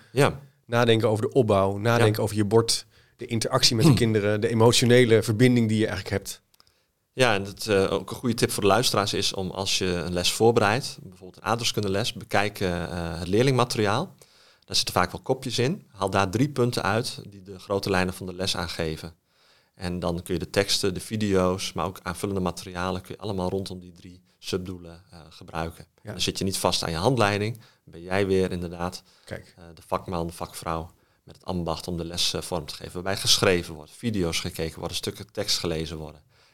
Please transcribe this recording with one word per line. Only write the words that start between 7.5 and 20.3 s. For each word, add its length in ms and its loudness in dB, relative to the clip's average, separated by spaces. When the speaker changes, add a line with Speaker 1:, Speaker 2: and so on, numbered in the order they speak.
Speaker 1:
eh, 240 4
ook 180 -2
een 60 -8
goede 200 -2
tip 160 0
voor 120 -4
de 60 4
luisteraars 440 2
is 200 -2
om 180 -6
als 260 -2
je 80 -2
een 280 -2
les 180 0
voorbereidt, 680 2
bijvoorbeeld 360 -20
een 120 -20
aardrijkskundeles, 640 -2
bekijk, 460 -2
eh, 240 -2
eh, 360 -6
het 80 -6
leerlingmateriaal. 880 2
Daar 100 -8
zitten 180 -2
vaak 180 0
wel 100 -12
kopjes 380 -4
in. 320 -2
Haal 180 -2
daar 200 2
drie 200 0
punten 340 -2
uit 460 -2
die 120 -18
de 180 -16
grote 300 -4
lijnen 240 0
van 120 -12
de 80 -10
les 240 -4
aangeven. 580 -6
En 240 -8
dan 240 -4
kun 100 -6